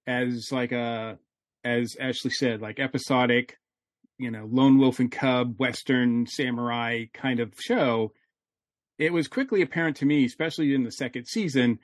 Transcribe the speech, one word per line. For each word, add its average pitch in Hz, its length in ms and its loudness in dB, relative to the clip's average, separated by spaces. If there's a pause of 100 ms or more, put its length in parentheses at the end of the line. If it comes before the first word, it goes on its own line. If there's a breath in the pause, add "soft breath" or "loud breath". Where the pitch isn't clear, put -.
as, 123 440 -2
like, 123 200 -2
a, 117 460 -4 (460)
as 120 360 0
Ashley 131 320 -4
said, 117 300 -2
like, 107 180 -10
episodic, 123 800 0 (600)
you 123 140 -8
know, 110 180 -10
lone 135 280 8
wolf 131 220 4
and 123 120 2
cub, 123 480 0
Western 123 680 0
samurai 120 880 -4
kind 127 260 -2
of 113 200 -4
show, 120 540 0 (840)
it 160 140 0
was 165 160 0
quickly 254 340 0
apparent 165 360 -2
to 139 80 -2
me, 143 200 4
especially 151 480 -2
in 131 100 2
the 113 80 -4
second 123 340 -8
season, 127 580 2